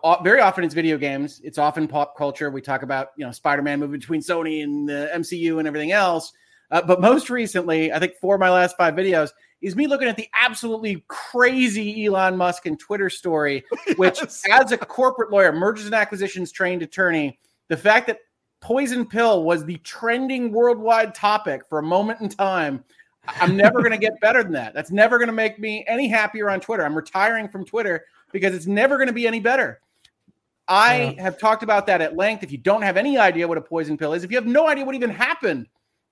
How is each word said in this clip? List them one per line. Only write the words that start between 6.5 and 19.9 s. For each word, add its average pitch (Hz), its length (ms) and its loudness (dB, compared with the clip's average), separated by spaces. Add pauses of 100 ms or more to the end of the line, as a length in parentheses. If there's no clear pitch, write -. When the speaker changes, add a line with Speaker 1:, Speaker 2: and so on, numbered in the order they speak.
Speaker 1:
Uh, 175 120 0
but 180 180 2
most 247 300 4
recently, 180 600 -2
I 156 60 -2
think 180 220 -2
four 196 140 0
of 190 60 2
my 185 100 4
last 180 260 2
five 165 180 2
videos 170 360 0 (320)
is 180 120 -6
me 285 140 0
looking 269 180 0
at 226 100 -2
the 220 120 -10 (120)
absolutely 220 680 -2
crazy 220 1000 0
Elon 190 300 2
Musk 180 300 -2
and 156 120 -6
Twitter 196 320 -4
story, 147 540 -2 (160)
Speaker 2:
<laughs> - 160 -2
Speaker 1:
which 185 240 4
Speaker 2:
Yes. - 220 -10 (100)
Speaker 1:
as 247 180 8
a 240 80 0
corporate 240 540 -2
lawyer, 190 180 6
mergers 208 360 -2
and 208 80 -4
acquisitions 196 580 -4
trained 180 300 -4
attorney, 160 560 -2 (300)
the 160 80 -4
fact 220 300 4
that 220 120 -4 (420)
poison 247 460 -2
pill 214 380 2
was 165 200 0
the 165 140 -10
trending 247 720 -4